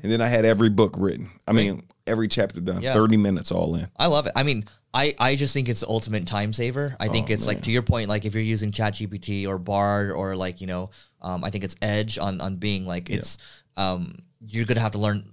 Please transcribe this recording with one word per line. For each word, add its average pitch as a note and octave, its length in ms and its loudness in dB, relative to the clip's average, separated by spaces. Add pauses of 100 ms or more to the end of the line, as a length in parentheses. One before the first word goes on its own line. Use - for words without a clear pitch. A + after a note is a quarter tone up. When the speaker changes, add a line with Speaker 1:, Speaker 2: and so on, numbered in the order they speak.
Speaker 1:
and G#2+ 80 0
then A2+ 80 2
I A2+ 80 2
had A#2 160 4
every A2+ 260 6
book G#2 260 4
written. F#2 340 -2 (160)
I - 40 -2
Speaker 2:
Right. A2+ 60 6
Speaker 1:
mean, G2+ 260 2 (240)
every A2 220 0
chapter G2 320 0
done. F#2 220 -2
Speaker 2:
Yeah. B2+ 120 0
Speaker 1:
Thirty A2 220 6
minutes G2 340 2
all E2+ 240 0
in. E2+ 220 -4
Speaker 2:
I D3+ 100 2
love D3 200 2
it. - 100 -4
I C3 80 2
mean, B2 200 0 (300)
I, C#3 240 2
I C3 180 2
just C#3 160 0
think C3+ 160 -2
it's A2+ 120 -2
the - 80 -4
ultimate G#2+ 380 -2
time G#2+ 280 -2
saver. B2+ 440 -4
I A2+ 100 2
think A#2 200 0
Speaker 1:
Oh, A2 60 2
Speaker 2:
it's, A2 120 0
like, G#2+ 120 0
Speaker 1:
man. - 60 -8
Speaker 2:
to A2+ 60 0
your A#2+ 120 4
point, A2+ 260 2
like, G#2 160 0
if G#2+ 80 -4
you're A2 100 -2
using G#2+ 280 0
Chat G#2 240 0
G G#2+ 120 -6
P G2 120 -8
T G2 280 -4
or G2 120 -2
Bard G2+ 520 0
or, F#2+ 260 -4
like, F#2 260 -6
you F#2 40 -8
know, F#2 220 -6 (320)
um, F2+ 240 -6
I F#2+ 60 -4
think G2+ 140 -6
it's F#2 180 -8
Edge G#2+ 360 -2
on, F#2+ 220 -4
on F#2+ 160 -6
being, F#2+ 300 -4
like, F2 240 -6
Speaker 1:
Yeah. G2+ 60 -2
Speaker 2:
it's, - 200 -6 (400)
um, F#2 440 -4 (260)
you're A2 180 -4
gonna A#2 160 0
have G#2+ 120 0
to G#2 60 -4
learn, G#2 340 0